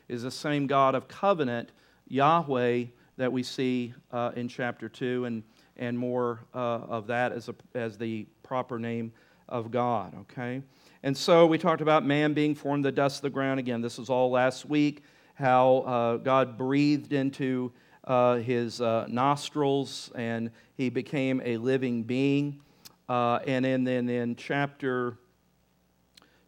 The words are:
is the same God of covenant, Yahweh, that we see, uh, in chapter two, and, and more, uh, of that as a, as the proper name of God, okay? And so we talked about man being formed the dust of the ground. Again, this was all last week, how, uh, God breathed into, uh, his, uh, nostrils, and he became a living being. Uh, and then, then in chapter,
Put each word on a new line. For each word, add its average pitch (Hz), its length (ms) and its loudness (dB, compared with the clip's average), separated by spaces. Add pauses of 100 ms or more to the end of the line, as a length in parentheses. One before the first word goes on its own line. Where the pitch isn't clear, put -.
is 117 140 -6
the 127 80 -6
same 143 380 -2
God 135 260 4
of 123 140 -4
covenant, 143 640 -2 (340)
Yahweh, 131 800 2 (340)
that 127 120 0
we 127 120 -2
see, 127 500 -2 (180)
uh, 120 260 -4
in 120 120 -6
chapter 120 400 -6
two, 123 380 -4
and, 117 160 -6 (340)
and 120 220 -4
more, 123 420 -2 (140)
uh, 127 40 -8 (300)
of 107 200 -6
that 120 240 0
as 117 160 -8
a, 120 60 -10 (200)
as 113 240 -6
the 113 280 -6 (160)
proper 127 360 -6
name 117 340 -6 (360)
of 113 220 -6
God, 120 500 -2
okay? 127 420 -8 (400)
And 139 120 -2
so 170 320 8
we 160 120 4
talked 160 240 0
about 151 240 4
man 147 260 2
being 147 220 2
formed 143 300 -2
the 135 80 0
dust 139 260 0
of - 40 -8
the 143 80 -4
ground. 135 300 -2
Again, 120 220 -2
this 117 160 -6
was 113 100 -10
all 127 220 2
last 127 340 2
week, 147 400 0 (300)
how, 127 440 6
uh, 120 380 0
God 131 400 2
breathed 139 560 2
into, 131 580 -2 (340)
uh, 123 320 4
his, 120 440 -2
uh, 113 280 0
nostrils, 139 1040 0
and 117 360 -4 (240)
he 131 140 -2
became 131 560 -2
a 120 140 -2
living 123 460 0
being. 139 560 0 (480)
Uh, 120 380 2
and 131 180 0
then, 131 200 2
then 127 240 0
in 120 280 -2
chapter, 131 840 -4 (1300)